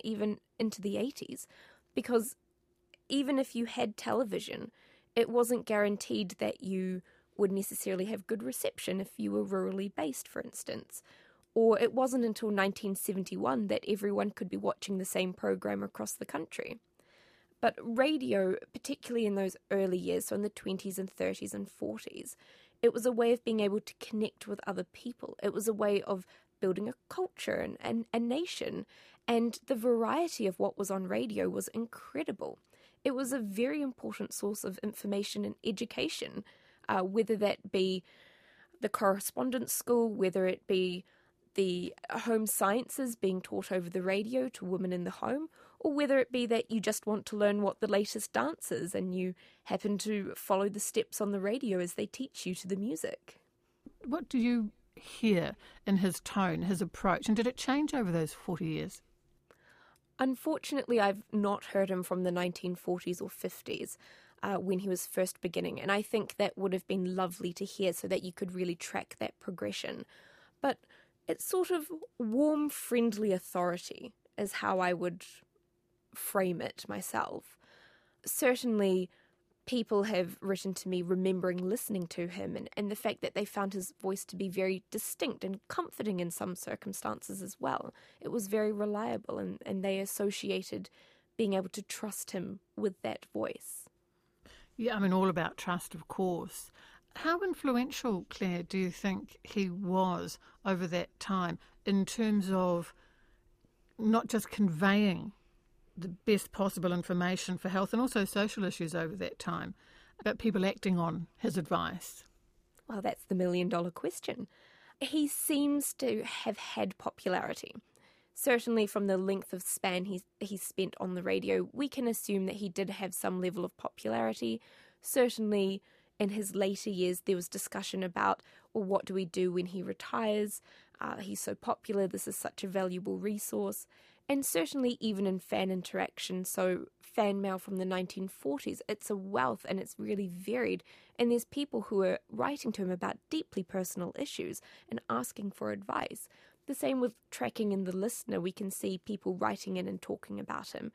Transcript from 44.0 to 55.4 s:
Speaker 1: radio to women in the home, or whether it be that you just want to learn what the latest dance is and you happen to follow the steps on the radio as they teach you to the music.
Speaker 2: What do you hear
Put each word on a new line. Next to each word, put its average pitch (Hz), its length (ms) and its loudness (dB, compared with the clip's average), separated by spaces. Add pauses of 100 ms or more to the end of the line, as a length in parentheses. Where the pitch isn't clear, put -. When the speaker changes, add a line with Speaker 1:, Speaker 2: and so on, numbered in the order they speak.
Speaker 1:
radio 214 480 0
to - 160 -10
women 180 260 0
in 175 120 -2
the 185 80 -4
home, 294 360 -2 (320)
or 302 140 2
whether 277 240 4
it 254 140 4
be 247 160 2
that 226 240 2
you 226 80 2
just 208 260 0
want 208 220 0
to 214 100 -4
learn 208 240 6
what - 180 2
the 220 80 2
latest 202 460 0
dance 262 380 0
is 175 240 -2
and 185 180 0
you 185 220 -2 (300)
happen 202 320 0
to 208 380 -2
follow 196 320 2
the 202 120 -2
steps - 420 -2
on 202 100 0
the 202 80 0
radio 202 400 0
as 175 140 -2
they 214 140 -2
teach - 380 -8
you 180 100 -2
to - 120 -10
the 190 80 0
music. - 640 -4 (680)
Speaker 2:
What 294 240 -4
do 262 100 2
you 233 320 4 (240)
hear 170 600 2 (300)